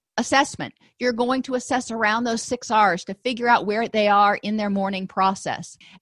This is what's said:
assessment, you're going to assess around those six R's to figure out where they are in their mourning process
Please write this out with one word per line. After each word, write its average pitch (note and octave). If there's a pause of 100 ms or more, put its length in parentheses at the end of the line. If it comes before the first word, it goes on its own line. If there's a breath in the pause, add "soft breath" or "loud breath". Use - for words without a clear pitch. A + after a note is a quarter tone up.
(180)
assessment, C4+ (240 soft breath)
you're B3
going B3
to B3+
assess B3
around A3+
those A3+
six -
R's G#3
to F#3+
figure A#3+
out G3
where G#3+
they G#3
are G3+
in G#3+
their G#3
mourning G3
process - (260 loud breath)